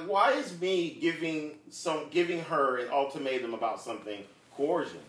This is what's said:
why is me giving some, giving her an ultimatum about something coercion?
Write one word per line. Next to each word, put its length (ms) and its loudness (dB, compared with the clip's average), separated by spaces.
why 260 6
is 260 -4
me 400 0
giving 520 -2
some, 420 -4
giving 340 2
her 340 2
an 120 -4
ultimatum 640 0
about 260 -2
something 460 -8
coercion? 400 0